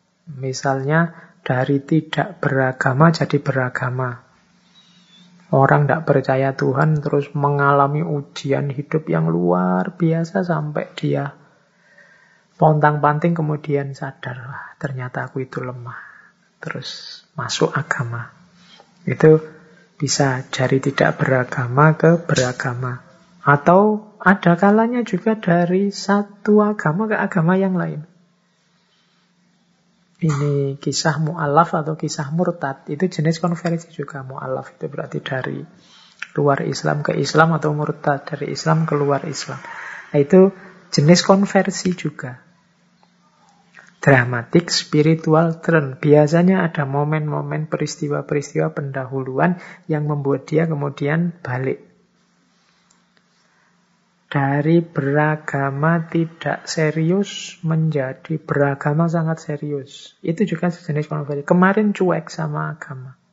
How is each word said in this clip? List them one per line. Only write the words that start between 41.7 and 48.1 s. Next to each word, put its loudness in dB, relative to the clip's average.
juga. -10
Dramatic 2
spiritual 2
turn. 0
Biasanya 4
ada -2
momen-momen -4
peristiwa-peristiwa -4